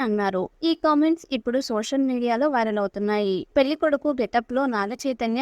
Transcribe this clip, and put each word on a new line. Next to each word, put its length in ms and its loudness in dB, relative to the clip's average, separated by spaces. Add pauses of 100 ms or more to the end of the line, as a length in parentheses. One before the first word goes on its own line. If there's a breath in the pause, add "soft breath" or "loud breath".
అన్నారు. 440 0 (180)
ఈ 120 2
కామెంట్స్ 560 2
ఇప్పుడు 300 -2
సోషల్ 440 -2
మీడియాలో 440 0
వైరల్ 300 0
అవుతున్నాయి. 600 0 (160)
పెళ్లి 260 2
కొడుకు 300 0
గెటప్ 420 -2
లో 140 0
నాగ 280 -2
చైతన్య 480 -2